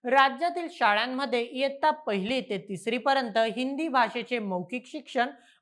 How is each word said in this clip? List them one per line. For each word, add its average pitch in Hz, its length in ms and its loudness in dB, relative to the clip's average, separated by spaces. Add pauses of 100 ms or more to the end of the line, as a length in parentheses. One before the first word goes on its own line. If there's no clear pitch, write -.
राज्यातील 269 680 4
शाळांमध्ये 240 680 2
इयत्ता 269 500 0
पहिली 233 500 -2
ते 202 280 -6
तिसरी 220 300 -4
पर्यंत 240 400 0
हिंदी 254 500 -2
भाषेचे 240 500 0
मौखिक 202 480 -6
शिक्षण - 400 -2 (360)